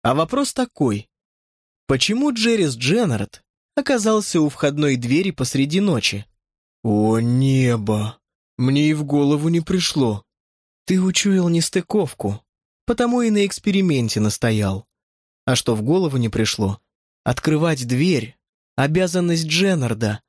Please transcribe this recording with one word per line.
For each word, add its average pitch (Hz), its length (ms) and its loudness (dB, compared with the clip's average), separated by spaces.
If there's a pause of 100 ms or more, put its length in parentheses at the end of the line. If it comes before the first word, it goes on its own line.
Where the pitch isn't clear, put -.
А 123 140 0
вопрос 254 380 -2
такой. 123 560 -4 (760)
Почему 226 480 0
Джеррис 214 420 0
Дженнард 127 680 -2 (320)
оказался 220 640 0
у 151 80 2
входной 147 460 0
двери 135 340 0
посреди 139 500 -2
ночи? 120 460 -2 (580)
О 110 360 2
небо! 120 1000 0 (380)
Мне 139 320 2
и 156 40 0
в 151 100 -4
голову 147 460 0
не 170 120 2
пришло. 143 600 0 (640)
Ты 185 160 2
учуял 185 480 2
нестыковку, 165 920 -2 (440)
потому 240 360 0
и 226 80 2
на 208 160 2
эксперименте 175 760 0
настоял. 107 680 0 (580)
А 127 100 2
что 120 200 0
в 107 80 -4
голову 151 340 0
не 117 120 0
пришло? 107 500 -2 (440)
Открывать 151 640 0
дверь — 127 500 0 (380)
обязанность 170 680 0
Дженнарда. 127 840 0